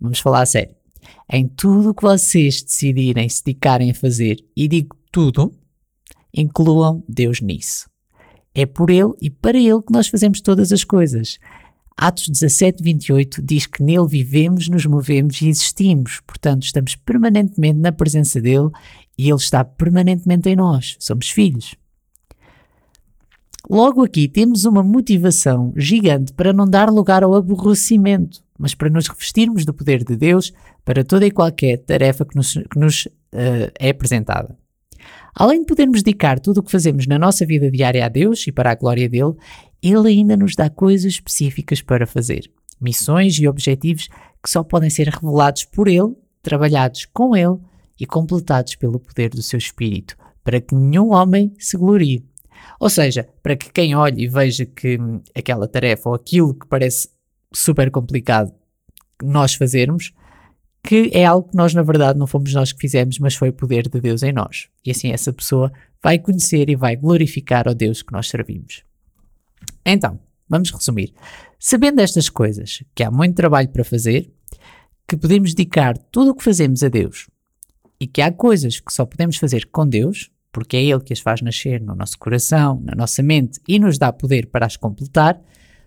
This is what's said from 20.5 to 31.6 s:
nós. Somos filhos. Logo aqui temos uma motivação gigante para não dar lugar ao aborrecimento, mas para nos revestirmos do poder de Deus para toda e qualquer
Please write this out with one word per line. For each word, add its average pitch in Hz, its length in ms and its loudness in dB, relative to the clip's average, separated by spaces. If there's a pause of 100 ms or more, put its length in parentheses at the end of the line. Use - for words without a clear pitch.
nós. 175 460 0
Somos 117 280 -6
filhos. 160 460 0 (1900)
Logo 247 360 4
aqui 147 240 0
temos 208 360 2
uma 202 200 4
motivação 175 920 2
gigante 151 560 2
para 185 200 0
não 196 180 2
dar 202 180 4
lugar 196 360 4
ao 190 100 4
aborrecimento, 196 1120 0 (120)
mas 143 200 -6
para 151 120 -2
nos 156 200 0
revestirmos 220 560 -2
do 151 100 -4
poder 135 300 -2
de 120 120 -4
Deus 170 360 0 (320)
para 131 180 0
toda 190 240 2
e 202 60 2
qualquer 156 460 0